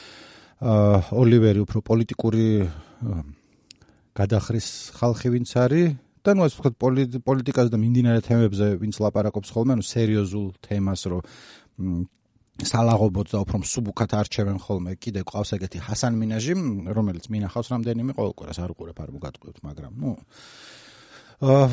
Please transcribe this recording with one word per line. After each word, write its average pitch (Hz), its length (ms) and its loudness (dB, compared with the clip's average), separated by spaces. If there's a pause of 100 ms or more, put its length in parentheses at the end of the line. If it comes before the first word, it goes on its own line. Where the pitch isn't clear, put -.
(600)
აა, 104 360 6 (120)
ოლივერი 113 520 6
უფრო 107 180 -4
პოლიტიკური, 113 680 0 (120)
აა, 90 640 -4 (920)
გადახრის 107 520 0 (240)
ხალხი 120 380 -2
ვინც 120 220 -2
არის 143 440 4 (220)
და, - 140 2
ნუ, 196 120 4
ასე 151 120 2
ვთქვათ, 127 200 -2
პოლი-, 127 480 0
პოლიტიკაზე 127 480 2
და 113 80 0
მიმდინარე 117 400 4
თემებზე 107 460 2 (100)
ვინც 107 220 -4
ლაპარაკობს 104 540 -2
ხოლმე, 120 280 0
ანუ 98 40 -4
სერიოზულ 104 640 0 (100)
თემას 98 460 -2
რო, 90 160 -4 (540)
მ, 90 300 -4 (560)
სალაღობოდ 107 720 2
და 107 80 -2
უფრო 98 180 -4
მსუბუქად 104 540 -4
არჩევენ 101 480 -2
ხოლმე. 90 340 -6
კიდე 98 300 -8
ყავს 104 320 -6
ეგეთი 90 240 -10
ჰასან 117 320 -4
მინაჟი, 110 400 -2
მ, 107 400 -4
რომელიც 101 320 -2
მინახავს 107 440 -6
რამდენიმე, 117 440 -4
ყოველ 107 200 -4
კვირას 80 280 -14
არ 90 100 -6
უყურებ, 82 280 -16
არ 73 100 -12
მოგატყუებთ, 69 560 -16
მაგრამ, 71 280 -16
ნუ, 131 180 -6 (1300)
აა, 135 320 6